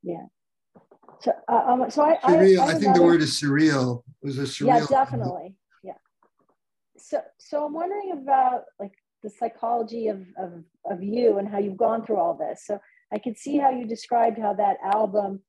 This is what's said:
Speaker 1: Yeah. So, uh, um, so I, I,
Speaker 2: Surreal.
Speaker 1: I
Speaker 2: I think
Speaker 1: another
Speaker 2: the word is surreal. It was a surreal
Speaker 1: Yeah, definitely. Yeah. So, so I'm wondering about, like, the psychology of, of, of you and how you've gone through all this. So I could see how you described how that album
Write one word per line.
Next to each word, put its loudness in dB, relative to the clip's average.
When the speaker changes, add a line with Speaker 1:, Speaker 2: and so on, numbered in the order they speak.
Speaker 1:
Yeah. -10
So, -2
uh, 2
um, 0
so 0
I, 4
I, 4
Speaker 2:
Surreal. 6
Speaker 1:
I 4
Speaker 2:
I 0
think 0
Speaker 1:
another 6
Speaker 2:
the 8
word 6
is -2
surreal. 2
It -10
was -6
a -4
surreal -4
Speaker 1:
Yeah, 4
definitely. -2
Yeah. -18
So, -6
so -6
I'm -8
wondering -6
about, 0
like, -12
the -10
psychology -4
of, -6
of, -12
of -6
you 2
and -4
how -6
you've -4
gone 0
through -2
all 0
this. -8
So -6
I -6
could -8
see -6
how 4
you -6
described 0
how -2
that 0
album -2